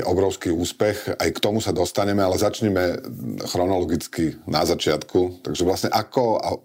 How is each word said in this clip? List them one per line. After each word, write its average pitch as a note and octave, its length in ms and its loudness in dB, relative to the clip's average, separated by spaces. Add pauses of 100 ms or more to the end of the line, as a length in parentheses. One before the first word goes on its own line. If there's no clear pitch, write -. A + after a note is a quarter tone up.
obrovský F#2 480 0
úspech. F#2+ 640 -2
Aj F2 80 0
k - 160 -4
tomu G#2+ 160 2
sa G2 160 -2
dostaneme, G2+ 480 2
ale F#2 160 4
začnime G2 640 2 (480)
chronologicky F2 960 0
na D#2+ 160 0
začiatku. F2 800 0
Takže D#2+ 240 -2
vlastne F#2 240 0
ako A2+ 480 0
a F2+ 160 -2 (100)